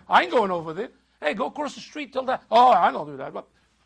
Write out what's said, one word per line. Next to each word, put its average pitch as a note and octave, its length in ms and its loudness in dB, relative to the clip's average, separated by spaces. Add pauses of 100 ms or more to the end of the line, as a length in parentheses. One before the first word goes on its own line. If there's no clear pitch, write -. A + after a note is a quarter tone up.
I G3+ 160 6
ain't E4+ 80 -6
going G#3+ 180 2
over E3 240 -6
there." G#3+ 160 -10 (300)
Hey, D4+ 140 -2
go A#3 120 -4
across C#4 280 -8
the A3+ 60 -18
street, - 320 -14
tell C4 120 -6
that. B3 260 -4
"Oh, B3 220 6
I G3 180 4
don't G3 160 -8
do D3 100 -14
that." C#3 160 -12
But G3 160 -14 (380)